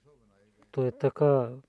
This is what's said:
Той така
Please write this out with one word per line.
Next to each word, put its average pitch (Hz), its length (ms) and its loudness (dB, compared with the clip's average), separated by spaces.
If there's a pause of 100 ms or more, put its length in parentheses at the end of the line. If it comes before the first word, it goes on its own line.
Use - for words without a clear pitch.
(720)
Той 127 200 -2
така 135 580 0 (200)